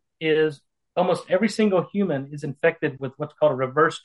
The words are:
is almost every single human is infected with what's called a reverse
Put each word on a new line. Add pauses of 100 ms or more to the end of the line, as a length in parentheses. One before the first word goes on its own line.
(200)
is (360)
almost
every
single
human
is
infected
with
what's
called
a
reverse